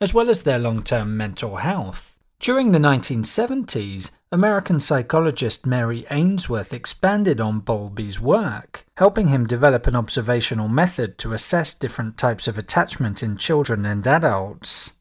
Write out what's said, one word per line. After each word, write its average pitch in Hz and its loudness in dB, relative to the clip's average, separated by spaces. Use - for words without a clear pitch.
as 196 0
well 233 4
as 226 2
their 131 2
long-term 113 -2
mental 107 -6
health. 156 -6
During 254 2
the 170 6
nineteen 135 2
seventies, 110 -4
American 190 2
psychologist 139 0
Mary 117 0
Ainsworth 147 0
expanded 190 0
on 110 -2
Bowlby's 104 -4
work, 127 -2
helping 202 4
him 131 2
develop 120 4
an 120 4
observational 113 -2
method 123 0
to 113 -6
assess - -2
different 113 -6
types 120 -2
of 104 -4
attachment 110 -2
in 107 -4
children 131 0
and 101 -2
adults. 123 -2